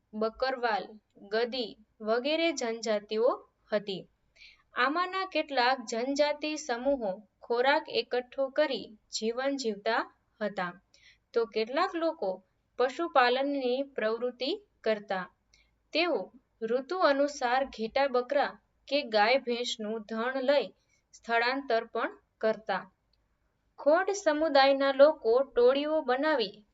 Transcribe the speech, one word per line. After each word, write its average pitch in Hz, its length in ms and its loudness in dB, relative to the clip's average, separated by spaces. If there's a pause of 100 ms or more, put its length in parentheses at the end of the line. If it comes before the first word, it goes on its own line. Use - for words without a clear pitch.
(140)
બકરવાલ, 220 720 -2 (320)
ગદી 226 600 -4 (240)
વગેરે 285 500 0
જનજાતિઓ 226 800 -2 (420)
હતી. 202 360 -4 (680)
આમાંના 359 500 -2
કેટલાક 269 520 0 (120)
જનજાતિ 294 680 -2
સમૂહો 247 540 -2 (300)
ખોરાક 269 480 2
એકઠો 247 600 -4
કરી 269 480 -2 (160)
જીવન 254 440 -2
જીવતા 226 540 -2 (300)
હતા, 190 400 -6 (520)
તો 226 120 2
કેટલાક 277 500 -2
લોકો 311 480 -4 (360)
પશુપાલનની 269 1040 2
પ્રવૃત્તિ 247 800 -4 (180)
કરતા. 208 500 -4 (640)
તેઓ 294 380 0 (300)
ઋતુ 262 380 -4
અનુસાર 277 640 2
ઘેટા 262 420 -2
બકરા 247 520 -2 (280)
કે 285 140 0
ગાય 220 360 2
ભેંસનું 233 640 -4
ધણ 233 400 -4
લઈ 254 260 2 (460)
સ્થળાંતર 233 720 0
પણ 240 320 -6 (200)
કરતા. 214 540 -4 (880)
ખોડ 349 320 2
સમુદાયના 277 800 4
લોકો 269 500 6
ટોળીઓ 277 600 2
બનાવી 254 640 -2 (100)